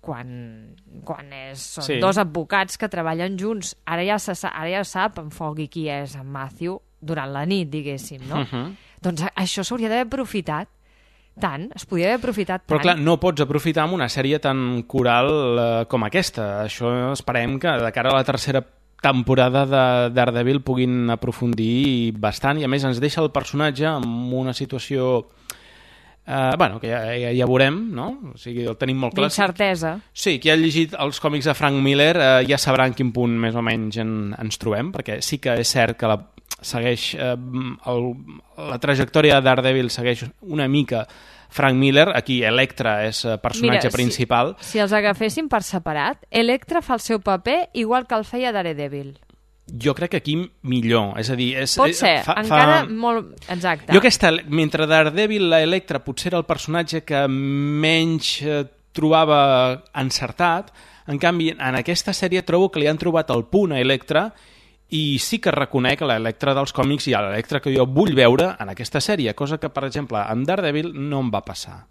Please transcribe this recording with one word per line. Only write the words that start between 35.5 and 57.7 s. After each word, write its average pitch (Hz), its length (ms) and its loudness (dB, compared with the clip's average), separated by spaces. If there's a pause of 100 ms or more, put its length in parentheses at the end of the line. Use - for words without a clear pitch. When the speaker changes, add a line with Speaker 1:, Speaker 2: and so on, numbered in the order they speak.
Speaker 2:
és 117 80 0
cert 117 300 2
que 117 100 -2
la, 104 140 2 (400)
segueix, 120 540 -2
eh, 127 200 -2 (560)
el, 120 120 0 (680)
la 123 100 -6
trajectòria 143 560 4
de 135 140 6
Daredevil 131 420 2
segueix 120 320 -2 (180)
una 151 280 -2
mica 127 360 0 (440)
Frank 135 260 2
Miller. 139 400 6
Aquí 127 260 0
Elektra 113 640 2
és, 110 200 -4
eh, 113 120 0
personatge 220 520 0
Speaker 1:
Mira, - 20 0
si - 60 -2
Speaker 2:
principal. 123 640 0
Speaker 1:
si - 180 -4
els 202 140 2
agaféssim 214 560 0
per 220 120 0
separat, 165 720 -4
Elektra 254 500 0
fa 269 140 -2
el 220 60 -6
seu 226 180 -2
paper 233 540 -2
igual 240 340 0
que 247 80 -2
el 214 80 -2
feia 247 300 -4
Daredevil. 143 680 -6 (480)
Speaker 2:
Jo 123 260 -2
crec 175 180 -4
que 185 60 -2
aquí 147 160 -2 (300)
millor, 117 560 2
és 110 100 -4
a 131 60 -2
dir, 127 220 -2
és, 131 200 -2
Speaker 1:
Pot - 120 6
Speaker 2:
eh, 175 40 0
Speaker 1:
ser, 170 300 2
Speaker 2:
fa, 160 180 0
Speaker 1:
encara 254 400 6
Speaker 2:
fa - 80 -4
Speaker 1:
molt, 226 460 -2 (140)
exacte. 175 440 -2
Speaker 2:
Jo 196 60 12
aquesta, 202 320 6 (160)
mentre 156 400 2
Daredevil, 170 600 2
la 165 120 6
Elektra 170 420 -2
potser 143 280 -6
era 180 80 0
el 156 60 -2
personatge 160 580 -2
que 139 240 2
menys, 147 1120 0